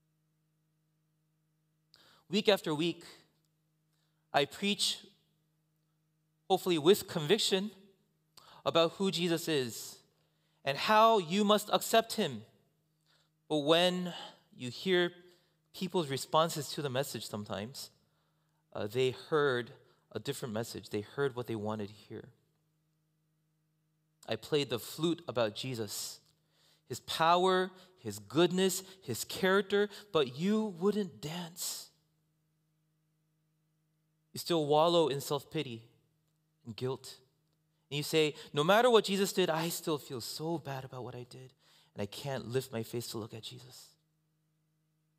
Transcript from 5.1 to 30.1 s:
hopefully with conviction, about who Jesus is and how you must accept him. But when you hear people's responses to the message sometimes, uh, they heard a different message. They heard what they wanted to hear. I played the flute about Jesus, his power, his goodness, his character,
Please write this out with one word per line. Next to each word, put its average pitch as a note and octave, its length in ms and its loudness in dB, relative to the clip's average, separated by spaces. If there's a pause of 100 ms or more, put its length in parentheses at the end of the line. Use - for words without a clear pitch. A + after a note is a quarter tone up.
hopefully F3+ 280 2
with D#3 320 4
conviction, F#3+ 640 0 (920)
about E3 280 4
who G3 180 0
Jesus E3+ 380 0
is B2+ 480 -4 (680)
and C#3 140 -2
how A3 400 6
you F#3+ 260 0
must G3+ 300 2
accept A3+ 400 2
him. C3 320 -4 (1040)
But D#3 80 0
when F3 560 4 (420)
you B2 140 -8
hear F3+ 420 2 (640)
people's F3+ 340 -2
responses D#3 600 0
to - 120 -6
the C#3+ 80 -2
message B2+ 380 -4
sometimes, G#2 600 -8 (840)
uh, G2+ 160 -6
they B2+ 240 0
heard B2+ 600 -2 (420)
a - 60 -6
different C3 340 -8
message. G#2+ 360 -8
They G#2 120 -4
heard C3 340 -4
what B2 120 -8
they A2+ 80 -6
wanted G#2 340 -6
to G#2+ 60 -18
hear. - 340 -16 (2000)
I A2 80 -2
played C#3+ 320 -2
the A#2+ 100 -2
flute D#3+ 480 -4
about A2+ 280 -2
Jesus, - 640 -8 (680)
his - 140 -10
power, F#3 680 4 (260)
his G#2+ 220 -8
goodness, F3+ 640 2 (180)
his - 240 -6
character, G3+ 640 2 (240)